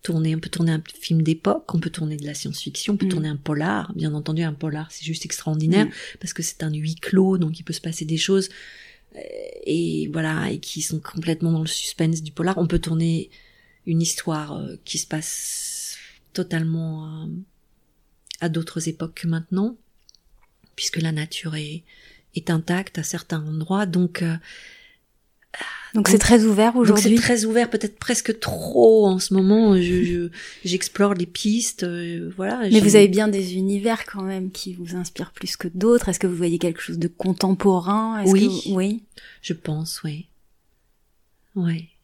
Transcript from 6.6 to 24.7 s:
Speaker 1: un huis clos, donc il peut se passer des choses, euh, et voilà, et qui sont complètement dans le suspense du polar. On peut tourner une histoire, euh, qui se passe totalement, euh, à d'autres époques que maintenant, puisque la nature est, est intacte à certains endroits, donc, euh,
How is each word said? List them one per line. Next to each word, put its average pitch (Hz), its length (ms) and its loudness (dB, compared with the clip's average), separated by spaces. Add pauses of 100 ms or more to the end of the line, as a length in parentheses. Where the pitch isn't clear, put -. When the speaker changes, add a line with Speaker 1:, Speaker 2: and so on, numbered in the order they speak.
Speaker 1:
un 156 100 -4
huis 156 220 -4
clos, 190 440 2
donc 165 200 -2
il 165 60 -18
peut - 80 -10
se - 80 -8
passer 165 240 -8
des 160 120 -2
choses, 190 320 2 (680)
euh, - 40 -16 (440)
et 156 480 -2
voilà, 160 400 -2
et - 80 -6
qui - 200 -10
sont 156 200 -4
complètement 165 500 -2
dans 160 120 2
le 160 40 -2
suspense 160 560 -2
du 156 80 -10
polar. 175 260 -2
On 165 120 0
peut 170 100 0
tourner 165 520 0 (540)
une 165 160 0
histoire, 156 560 -4
euh, - 280 -10
qui 160 140 -8
se - 100 -8
passe - 880 -8 (380)
totalement, 160 880 -4
euh, - 20 -10 (1120)
à 170 80 -2
d'autres 165 400 -4
époques 160 340 -8
que 175 40 -4
maintenant, 180 500 -2 (1000)
puisque - 260 -4
la 160 80 0
nature 156 460 -6
est, 151 260 -10 (540)
est 165 140 -6
intacte 175 480 -2
à 160 40 -6
certains 165 420 -6
endroits, 160 420 -2
donc, 175 360 0
euh, 165 120 0 (1600)